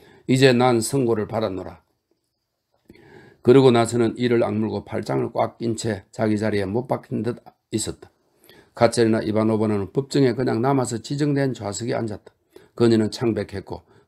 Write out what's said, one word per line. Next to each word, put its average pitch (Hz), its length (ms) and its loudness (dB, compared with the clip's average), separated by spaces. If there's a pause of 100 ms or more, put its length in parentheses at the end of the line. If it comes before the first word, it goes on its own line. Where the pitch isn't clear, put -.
(280)
"이제 131 260 6
난 120 280 4
선고를 113 460 -2
받았노라." 92 560 -8 (1600)
그러고 131 300 8
나서는 117 460 0
이를 120 260 0
악물고 104 420 -4
팔짱을 117 480 -6
꽉 120 260 -4
낀 117 160 -4
채 110 360 -6
자기 110 260 0
자리에 101 280 -2
못 117 220 -4
박힌 120 340 -6
듯 113 160 -6 (340)
있었다. - 380 -8 (640)
카체리나 113 480 2
이바노바나는 107 720 -2
법정에 135 400 0
그냥 120 280 -2
남아서 127 360 0
지정된 139 560 -2
좌석에 113 400 -8
앉았다. 113 400 -8 (400)
그녀는 110 380 4
창백했고 101 720 -6 (240)